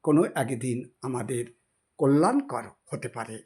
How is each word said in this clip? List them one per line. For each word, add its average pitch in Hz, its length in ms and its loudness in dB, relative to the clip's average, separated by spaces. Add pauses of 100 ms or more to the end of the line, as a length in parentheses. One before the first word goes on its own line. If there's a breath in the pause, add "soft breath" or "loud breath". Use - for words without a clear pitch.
কোনো 156 200 6 (120)
একদিন 123 440 -2 (240)
আমাদের 120 420 -4 (540)
কল্যাণকর 151 640 2 (240)
হতে 123 200 -10
পারে। 110 380 -10